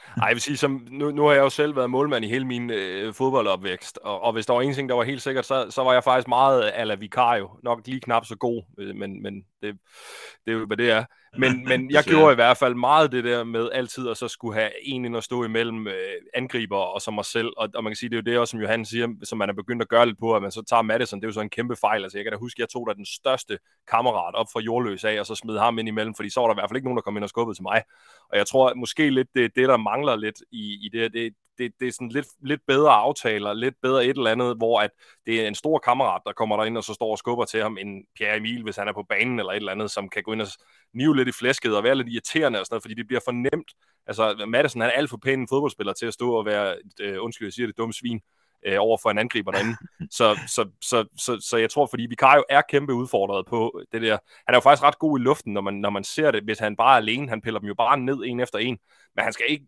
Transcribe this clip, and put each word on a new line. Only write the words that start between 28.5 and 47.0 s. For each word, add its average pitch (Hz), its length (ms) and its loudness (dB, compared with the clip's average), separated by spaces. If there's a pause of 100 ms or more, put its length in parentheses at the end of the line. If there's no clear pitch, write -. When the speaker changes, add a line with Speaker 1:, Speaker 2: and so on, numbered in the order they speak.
Speaker 1:
måske 123 360 0
lidt, 131 240 0
det 123 100 4
er 113 120 2
det, 127 120 4
der 127 80 6
mangler 117 400 0
lidt 107 200 -6 (160)
i, 104 340 -12
i - 60 -14
det 117 80 -4
her. 113 80 0
Det, 113 240 -6 (260)
det, 123 220 -6
det 127 80 -2
er 117 40 -6
sådan 123 160 -10
lidt, 135 180 -4 (160)
lidt 139 240 -4
bedre 143 260 6
aftaler, 107 600 2
lidt 117 300 -4
bedre 127 240 2
et 131 100 0
eller 120 140 2
andet, 123 260 0
hvor 113 240 2
at 104 100 0 (360)
det 113 160 2
er 107 60 -2
en 104 60 -4
stor 156 240 0
kammerat, 123 480 2
der 104 60 -6
kommer 107 240 0
derind, 110 200 0
og 107 80 -4
så 107 100 -10
står 110 160 -4
og 107 80 -2
skubber 120 260 -2
til 110 180 -2
ham, 107 180 -4
en 98 240 -12 (120)
Pierre 107 200 -2
Emil, 113 260 -6
hvis 107 140 -8
han 104 120 -4
er 104 40 -2
på 101 160 -10
banen 117 300 0
eller 95 140 -4
et 101 40 -4
eller 101 160 -6
andet, 104 180 -6
som 101 180 -8
kan 101 140 -6
gå 110 100 -8
ind 110 100 -2
og 104 60 -6
s-, - 100 -18 (360)
nive 143 220 2
lidt 127 120 2
i 120 40 -2
flæsket 120 440 0
og 101 80 2
være 131 100 4
lidt 123 140 -2
irriterende 117 520 -2
og 95 60 -6
sådan - 80 -6
noget, 110 80 -6
fordi 110 120 -14
det 113 120 -8
bliver 120 180 -2
for 127 80 -4
nemt. 123 380 -4 (360)
Altså, 107 420 0
Madison, 123 320 2
han 117 100 2
er 117 40 0
alt 143 160 0
for 120 140 -12
pæn 135 160 0
en 120 80 -6
fodboldspiller 131 440 -2
til 117 140 -8
at 110 80 -6
stå 120 180 -2
og 110 140 0
være, 104 300 0 (240)